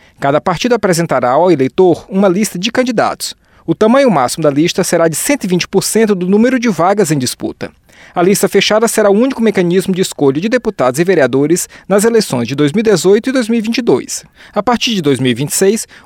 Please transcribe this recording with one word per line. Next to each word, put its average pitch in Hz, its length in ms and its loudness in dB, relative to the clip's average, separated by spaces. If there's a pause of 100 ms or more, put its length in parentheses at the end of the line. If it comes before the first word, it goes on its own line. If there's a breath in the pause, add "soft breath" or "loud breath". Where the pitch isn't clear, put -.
(200 soft breath)
Cada 139 220 0
partido 233 340 -2
apresentará 156 560 0
ao 165 180 2
eleitor 156 600 2
uma 196 180 0
lista 185 320 -2
de 214 140 -4
candidatos. 214 600 -2 (300 soft breath)
O 165 80 -2
tamanho 240 380 2
máximo 143 320 -2
da 151 60 4
lista 160 340 0
será 165 240 2
de 160 80 -2
cento 285 300 -4
e - 20 -4
vinte 175 180 -2
por - 160 0
cento 214 320 0
do 180 140 -2
número 233 320 2
de 240 80 -2
vagas 185 440 0
em 151 60 0
disputa. - 540 -6 (420 loud breath)
A 180 80 -2
lista 190 280 2
fechada 214 380 0
será 208 220 2
o 202 40 4
único 247 280 0
mecanismo 185 520 0
de 180 80 -2
escolha 143 400 0
de 220 80 -4
deputados 180 500 -2
e 175 40 0
vereadores 151 680 0 (180 loud breath)
nas 196 160 2
eleições 214 440 0
de 139 80 -6
dois 147 180 0
mil 220 80 0
e - 20 -4
dezoito 208 460 2
e - 20 -4
dois 254 160 -2
mil 233 120 0
e - 20 -2
vinte 220 160 -4
e 254 40 -2
dois. - 440 -2 (280 loud breath)
A 208 80 -2
partir 240 320 -2
de 190 80 -2
dois 139 180 0
mil 127 120 0
e - 20 0
vinte 135 180 -4
e - 40 -6
seis, 202 320 0 (180 loud breath)